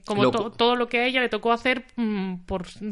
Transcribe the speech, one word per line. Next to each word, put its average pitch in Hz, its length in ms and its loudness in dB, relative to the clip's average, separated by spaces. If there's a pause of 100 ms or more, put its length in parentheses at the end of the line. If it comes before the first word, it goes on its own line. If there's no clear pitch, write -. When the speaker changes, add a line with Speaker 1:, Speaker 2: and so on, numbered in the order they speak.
Speaker 1:
Como 202 180 0
Speaker 2:
Lo 254 80 6
Speaker 1:
to-, 233 200 0
Speaker 2:
cu- - 40 -20
Speaker 1:
todo 240 220 4
lo 240 100 -2
que 240 120 0
a 240 60 2
ella 254 140 0
le 247 80 0
tocó 220 240 0
hacer, 247 320 0 (140)
mm, 190 480 -4
por, 185 200 -6 (260)